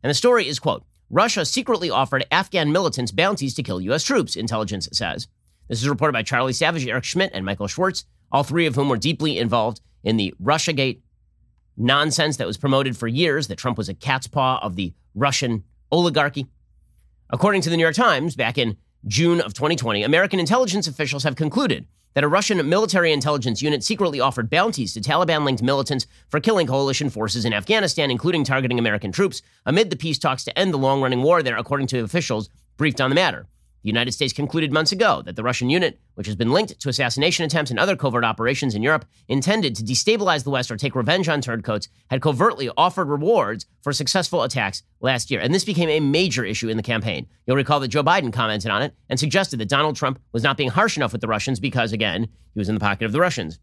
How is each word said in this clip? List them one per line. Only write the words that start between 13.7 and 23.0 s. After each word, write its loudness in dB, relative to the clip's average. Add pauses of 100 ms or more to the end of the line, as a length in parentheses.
was -4
a -8
cat's -2
paw 0
of -4
the -4 (220)
Russian 0 (300)
oligarchy. 0 (840)
According 2
to -2
the 2
New 4
York 2
Times, 2
back 0
in 0 (320)
June 4
of -2
twenty 0
twenty, 0
American 2
intelligence 2
officials -4
have -2
concluded -2 (280)
that 2
a 2
Russian 2
military 2